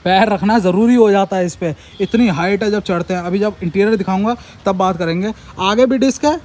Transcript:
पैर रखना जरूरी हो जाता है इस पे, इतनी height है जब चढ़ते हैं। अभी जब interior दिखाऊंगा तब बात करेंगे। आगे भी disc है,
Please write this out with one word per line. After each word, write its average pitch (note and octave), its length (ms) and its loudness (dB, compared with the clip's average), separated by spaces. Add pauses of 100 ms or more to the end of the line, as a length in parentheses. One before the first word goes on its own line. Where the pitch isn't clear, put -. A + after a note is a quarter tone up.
पैर F#3+ 240 2
रखना G#3 320 0
जरूरी G3+ 340 2
हो A3+ 160 6
जाता G3 260 0
है F#3 100 0
इस E3 100 -8
पे, E3 180 -4 (260)
इतनी A3+ 300 2
height F#3 320 -2
है G#3+ 80 0
जब G3+ 120 -2
चढ़ते F3 320 -4
हैं। F3+ 80 -4
अभी F3+ 160 -4
जब G#3 240 -2
interior G3 340 0
दिखाऊंगा G3 400 -2 (300)
तब G3 100 0
बात F#3 220 0
करेंगे। F3+ 340 -4 (280)
आगे G#3+ 260 2
भी B3+ 120 0
disc B3+ 260 -2
है, D4+ 200 0